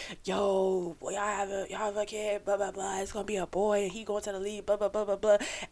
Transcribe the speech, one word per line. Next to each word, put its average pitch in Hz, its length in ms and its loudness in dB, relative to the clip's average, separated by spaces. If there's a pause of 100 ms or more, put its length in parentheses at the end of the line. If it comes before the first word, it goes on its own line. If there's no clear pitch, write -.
(260)
"Yo, 190 760 2
boy, - 120 -6
y'all 196 100 -2
have 202 280 -2
a, 196 200 -4
y'all 190 80 -8
have 208 180 -2
a 208 100 0
kid, 208 380 -2
blah, 196 140 2
blah, 196 140 0
blah, 190 280 -4
it's 196 140 -6
gonna 208 100 -4
be 208 140 -2
a 175 100 0
boy, 202 360 2
and 185 100 -2
he 220 100 -8
going 208 200 -2
to 208 100 -6
the 190 60 -6
league, 202 260 -6
blah, 202 100 4
blah, 208 140 0
blah, 214 160 0
blah, 202 100 0
blah." 208 220 8 (340)